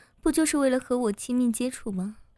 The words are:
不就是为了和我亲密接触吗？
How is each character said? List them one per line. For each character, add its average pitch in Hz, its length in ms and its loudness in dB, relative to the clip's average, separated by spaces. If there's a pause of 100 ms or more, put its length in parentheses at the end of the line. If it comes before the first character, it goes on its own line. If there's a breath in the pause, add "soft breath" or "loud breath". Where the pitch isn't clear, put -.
(220 soft breath)
不 311 100 2
就 320 140 2
是 302 120 0
为 269 120 4
了 254 100 2
和 247 180 -2
我 233 140 0
亲 247 240 -4
密 247 160 2
接 247 180 -2
触 233 220 -8
吗？ 190 280 -8 (180)